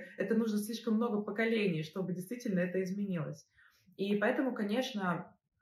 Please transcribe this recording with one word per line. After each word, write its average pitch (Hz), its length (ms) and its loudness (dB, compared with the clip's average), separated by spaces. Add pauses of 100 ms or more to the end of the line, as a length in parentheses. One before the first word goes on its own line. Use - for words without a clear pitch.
(180)
это 190 180 0
нужно 220 220 2
слишком 226 380 -2
много 214 260 2
поколений, 202 640 2
чтобы 180 300 -4
действительно 185 480 -2
это 185 220 0
изменилось. 180 640 -4 (500)
И 202 180 2
поэтому, 240 400 2
конечно, 202 800 -2 (260)